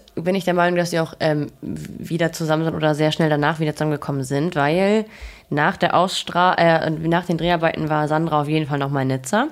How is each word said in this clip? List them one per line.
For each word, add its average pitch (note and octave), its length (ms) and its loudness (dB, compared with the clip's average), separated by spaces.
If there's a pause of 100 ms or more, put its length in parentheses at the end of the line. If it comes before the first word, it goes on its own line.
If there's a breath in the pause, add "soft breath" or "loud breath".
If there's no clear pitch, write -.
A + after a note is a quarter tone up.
(140)
bin F3+ 200 -2
ich F#3 100 -2
der F3 100 0
Meinung, F3 220 2
dass F3 140 0
sie F3 100 0
auch, D#3+ 200 -4
ähm, D3+ 280 0 (120)
wieder D#3+ 720 -4
zusammen D#3+ 320 0
sind D#3+ 100 -2
oder D#3 200 2
sehr D#3 180 2
schnell D#3+ 180 2
danach D3+ 300 0
wieder D3+ 140 0
zusammengekommen D3 500 -2
sind, C#3+ 320 -2
weil F#3+ 480 2 (460 loud breath)
nach D3+ 260 0
der - 180 0
Ausstra-, F3 600 2
äh, E3 360 4
nach E3 360 0
den E3 120 0
Dreharbeiten E3 500 0
war D3+ 200 0
Sandra D#3 340 0
auf C#3+ 60 -4
jeden D#3 180 0
Fall C#3+ 120 -2
noch C#3 120 0
mal C#3 120 0
in C3 60 0
Nizza. C3+ 440 0